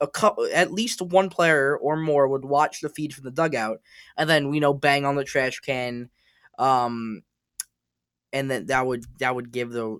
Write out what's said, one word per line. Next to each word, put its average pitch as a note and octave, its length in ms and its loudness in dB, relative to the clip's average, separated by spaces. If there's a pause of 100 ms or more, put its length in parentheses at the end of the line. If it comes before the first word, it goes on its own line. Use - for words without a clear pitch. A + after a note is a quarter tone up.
a C#3+ 60 0
cou-, A#2 460 0
at E3+ 200 2
least A3+ 280 -4
one F#3+ 300 2
player D3 460 2
or D3 200 -2
more D3 320 4
would C3+ 160 -2
watch C#3+ 360 2
the D3+ 100 -6
feed D3 240 -8
from C#3 100 -16
the B2+ 60 -10
dugout, B2+ 500 -2 (380)
and D#3 100 0
then, D3 240 2
you D3+ 80 0
know, C#3+ 140 4
bang C#3+ 320 2
on C#3+ 100 0
the C#3 80 -2
trash C3 360 -2
can, B2 500 -6 (480)
um, A#2+ 640 0 (1080)
and C3+ 180 -2
then A#2+ 160 -4
that C3 200 0
would, A#2+ 180 -4 (140)
that B2+ 160 -2
would B2 160 -8
give A#2+ 200 -6
the, A2+ 300 -6